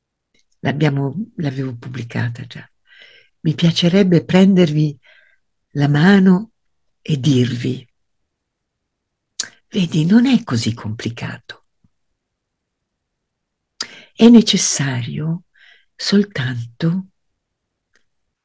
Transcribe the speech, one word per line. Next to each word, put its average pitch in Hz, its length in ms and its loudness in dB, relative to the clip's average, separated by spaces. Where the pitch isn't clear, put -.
l'abbiamo, 139 540 -2
l'avevo 131 400 -8
pubblicata 120 680 -8
già, - 240 -20
mi 156 160 -4
piacerebbe 175 680 2
prendervi 180 720 2
la 143 160 -2
mano 185 640 4
e 151 160 -4
dirvi: 123 680 -2
'Vedi, 165 360 -2
non 226 200 4
è 262 180 2
così 117 300 -4
complicato.' - 880 -12
È 226 140 6
necessario 156 1160 2
soltanto 165 1120 -4